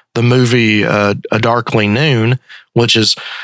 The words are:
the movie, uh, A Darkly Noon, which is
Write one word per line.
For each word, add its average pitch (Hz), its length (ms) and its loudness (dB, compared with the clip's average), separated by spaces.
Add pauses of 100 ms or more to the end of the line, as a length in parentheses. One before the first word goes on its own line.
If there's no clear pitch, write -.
(140)
the 117 80 -2
movie, 117 600 2
uh, 101 300 0 (180)
A 110 60 0
Darkly 117 500 0
Noon, 123 500 0 (360)
which 117 200 2
is 110 220 0 (280)